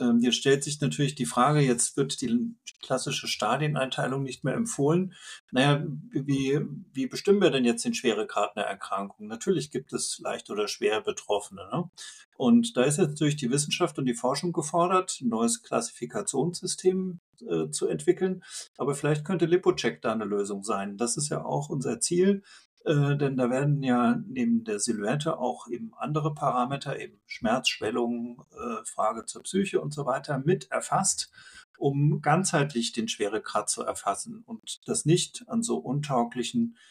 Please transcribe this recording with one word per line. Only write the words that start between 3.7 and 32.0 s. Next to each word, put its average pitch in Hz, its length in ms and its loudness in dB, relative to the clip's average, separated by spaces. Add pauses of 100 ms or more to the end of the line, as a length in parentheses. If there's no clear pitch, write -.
nicht 127 200 -10
mehr 131 120 0
empfohlen. 147 580 2 (380)
Naja, 143 340 4 (240)
wie, 139 500 0 (320)
wie 131 140 -4
bestimmen 202 340 2
wir 170 120 6
denn 135 120 2
jetzt 117 220 2
den 120 80 -2
Schweregrad 107 640 0
einer 104 80 -2
Erkrankung? 101 600 -6
Natürlich 147 420 -2
gibt - 240 -8
es - 240 -4
leicht 104 320 -8
oder 104 180 -2
schwer 107 340 0
Betroffene, 98 680 -4
ne? 170 200 -4 (440)
Und 120 420 4
da 123 40 4
ist 147 160 2
jetzt 175 120 4
natürlich 147 260 2
die 117 160 -4
Wissenschaft 151 480 0
und 135 80 0
die 120 80 0
Forschung 147 380 -2
gefordert, 180 680 0
ein - 80 0
neues 117 320 0
Klassifikationssystem, 175 1600 -2 (280)
äh, 156 220 -2
zu 185 180 -2
entwickeln. 185 560 0 (360)
Aber 143 160 0
vielleicht 151 280 0
könnte 175 220 0
Lipocheck 180 560 2
da 113 120 0
eine 110 120 -2
Lösung 101 380 -2
sein. 101 340 -2
Das 117 180 0
ist 147 140 -4
ja 151 160 -4
auch 147 240 -4
unser 131 300 -4
Ziel, 190 420 4 (440)
äh, 143 320 4
denn 135 200 0
da 123 120 2
werden 143 320 2
ja 120 460 4
neben 117 360 2
der 104 160 -2
Silhouette 107 580 0
auch - 300 -4
eben 113 280 -8
andere 151 380 -2
Parameter, 135 640 -2
eben - 280 -14
Schmerz, 120 420 0
Schwellung, 120 800 -4
äh, 117 340 -8
Frage 110 400 -2
zur - 180 -12
Psyche 196 360 0
und 147 140 -6
so 147 120 -6
weiter 139 340 -2
mit 175 320 0
erfasst, - 600 0 (460)
um 147 440 2